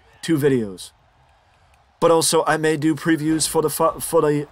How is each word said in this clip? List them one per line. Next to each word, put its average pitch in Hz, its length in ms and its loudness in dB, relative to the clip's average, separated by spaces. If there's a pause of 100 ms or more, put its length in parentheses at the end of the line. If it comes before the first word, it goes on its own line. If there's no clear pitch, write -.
(220)
two 165 160 -2
videos. 123 540 -2 (1080)
But 170 120 4
also, 160 340 2
I 156 120 2
may 156 200 0
do 156 160 0
previews 156 540 -2
for 160 160 0
the 151 80 0
fu-, 156 280 -2
for 165 220 0
the 147 300 0